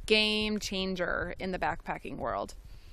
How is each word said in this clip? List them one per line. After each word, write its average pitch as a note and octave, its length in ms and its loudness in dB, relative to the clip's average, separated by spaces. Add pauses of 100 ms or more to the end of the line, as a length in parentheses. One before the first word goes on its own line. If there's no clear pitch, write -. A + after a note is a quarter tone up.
game G#3+ 520 4
changer F#3+ 800 0
in F#3+ 140 -2
the F3+ 60 -2
backpacking D#3 580 -2
world. A2 380 -2 (380)